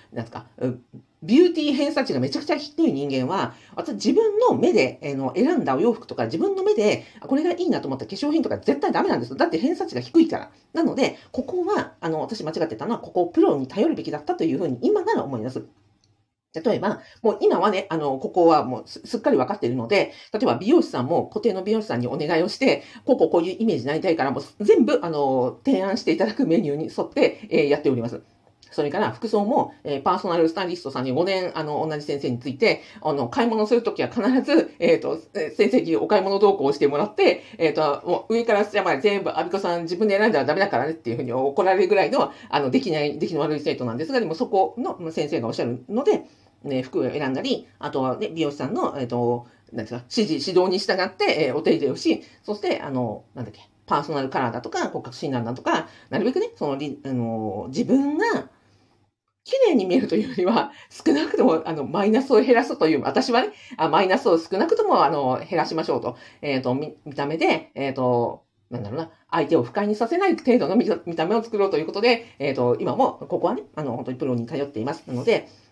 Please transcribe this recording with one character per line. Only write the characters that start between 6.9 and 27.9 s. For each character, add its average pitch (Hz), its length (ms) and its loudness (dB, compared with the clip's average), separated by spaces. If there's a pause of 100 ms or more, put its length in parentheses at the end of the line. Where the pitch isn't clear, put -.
あ、 - 60 -14
こ 269 100 0
れ 302 60 0
が 349 100 0
い - 40 -4
い 349 140 -2
な 160 100 0
と 147 80 -6
思 135 80 -4
っ - 20 -16
た - 60 -10
化 - 60 -12
粧 285 200 -4
品 320 120 2
と - 80 -4
か - 80 -2
絶 - 200 0
対 311 140 0
ダ 339 100 4
メ 381 60 0
な 254 80 2
ん 127 40 -2
で 123 60 -4
す - 40 -16
よ。 135 60 -10
だ 330 100 4
っ - 20 -6
て 233 80 0
偏 254 180 0
差 339 120 -4
値 - 80 -12
が 123 80 -4
低 - 180 4
い - 80 6
か - 100 -4
ら。 - 120 -14 (240)
な 330 100 2
の 190 100 0
で、 254 220 0 (160)
こ 254 120 -4
こ 359 200 -2
は、 392 360 -2
あ 165 100 -4
の、 156 100 -2
私 - 240 -8
間 156 60 -4
違 160 140 -2
っ 156 40 -2
て - 80 -8
た - 80 -10
の 208 80 -2
は、 226 60 -2
こ - 140 -16
こ 180 100 2
を 170 60 0
プ - 120 2
ロ 339 160 4
に 131 100 -4
頼 208 220 0
る 311 60 0
べ 151 80 -6
き - 80 -8
だ 147 80 -6
っ - 60 -14
た 359 100 -2
と 339 100 -2
い 208 100 0
う - 40 -2
ふ 190 60 -2
う 160 40 -2
に 123 140 -4
今 415 200 2
な 415 120 0
ら - 100 -2
思 135 140 -6
い - 20 -6
ま 110 80 -6
す。 135 160 -8 (1000)
例 320 120 2
え - 20 -6
ば、 196 240 -4 (180)
も 214 120 2
う 202 100 -8
今 339 180 4
は 202 100 4
ね、 196 200 -2
あ 165 80 -2
の、 143 180 0
こ - 140 -6
こ 170 160 6
は 156 180 6
も 120 160 -6
う - 60 -12
す-、 - 180 -18
す - 140 -6
っ - 20 -8
か 294 100 0
り 233 60 4
分 131 80 2
か 202 100 -2
っ - 40 -8
て - 80 -2
い - 20 0
る 123 80 -2
の 117 120 -4
で、 185 260 2 (180)
例 214 100 -4
え 254 40 2
ば 135 80 4
美 185 140 -2
容 320 120 6
師 - 80 0
さ 139 140 -4
ん 123 40 -2
も 143 200 0
固 - 140 -8
定 226 120 2
の 185 100 -4
美 202 100 -2
容 220 100 0
師 214 40 -12
さ 120 100 -4
ん 123 40 0
に 120 60 -2
お 127 100 -4
願 160 240 0
い - 20 4
を 185 60 0
し - 80 -8
て、 220 260 2 (220)
こ - 100 2
う - 40 6
こ 165 80 6
う - 20 -8
こ - 120 2
う - 20 4
い 180 100 -2
う - 60 -10
イ 226 80 0
メ 208 80 2
ー - 20 0
ジ 117 60 -4
に 127 60 -4
な 143 40 0
り 151 80 -2
た 190 80 0
い 165 80 2
か 147 80 -2
ら、 135 60 0
も 139 100 -4
う - 240 -10
全 330 220 6
部、 226 160 2
あ 170 80 -4
の、 131 560 0
提 214 160 2
案 196 160 -2
し - 60 -12
て - 80 2
い 160 40 2
た 185 80 0
だ 214 80 -2
く - 140 0
メ 165 120 4
ニ 151 140 0
ュ - 20 -2
ー - 20 -2
に 156 80 -4
沿 - 200 -4
っ - 80 -10
て、 - 380 0
え 165 140 2
ー、 143 40 2
や 143 80 4
っ 143 60 -8
て 147 80 2